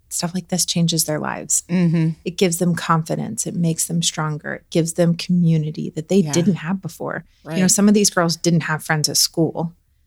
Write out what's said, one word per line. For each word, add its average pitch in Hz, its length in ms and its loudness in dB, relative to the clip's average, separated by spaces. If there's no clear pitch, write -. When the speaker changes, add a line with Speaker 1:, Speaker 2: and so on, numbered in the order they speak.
Speaker 1:
stuff 175 260 -6
like 180 140 -8
this 180 160 0
changes 165 400 0
their 151 140 -2
lives. - 500 -2
Speaker 2:
Mm-hmm. 170 420 2
Speaker 1:
It 170 140 -6
gives 175 200 2
them 175 160 2
confidence. 160 720 -2
It - 80 -6
makes 165 320 0
them 165 160 -2
stronger. 151 520 -4
It - 160 -14
gives 165 240 0
them 170 200 2
community 160 760 0
that - 180 -8
they 190 100 4
Speaker 2:
Yeah. 156 140 2
Speaker 1:
didn't 175 240 2
have 180 240 -6
before. 160 440 -10
You 151 120 -12
know, 185 60 0
Speaker 2:
Right. 180 80 4
Speaker 1:
some 202 180 4
of 208 60 6
these 208 140 4
girls 170 280 0
didn't 165 260 2
have 156 200 -4
friends 156 280 0
at 143 80 -2
school, 165 560 -2